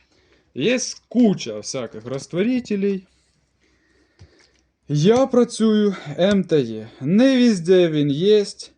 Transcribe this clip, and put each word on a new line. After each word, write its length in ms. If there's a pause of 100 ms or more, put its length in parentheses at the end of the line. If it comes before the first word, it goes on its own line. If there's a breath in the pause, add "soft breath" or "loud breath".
(560 soft breath)
Є 240 (300)
куча 480
всяких 480
розтворителей. 1000 (1800 soft breath)
Я 400
працюю 680 (220 loud breath)
М 260
Т 180
Е. 280 (120)
Не 360
везде 520
він 220
є, 340 (320)